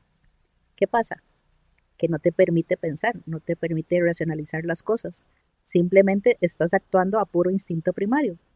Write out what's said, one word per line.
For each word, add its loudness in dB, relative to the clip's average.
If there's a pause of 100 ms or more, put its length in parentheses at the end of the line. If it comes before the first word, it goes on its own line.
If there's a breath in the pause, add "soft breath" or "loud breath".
(760)
¿qué 0
pasa? -2 (760)
Que -2
no -2
te 2
permite 2
pensar, -6
no -8
te -6
permite -2
racionalizar -2
las -6
cosas. -6 (400)
Simplemente 2
estás -2
actuando 0
a -2
puro 0
instinto -4
primario. -2 (180)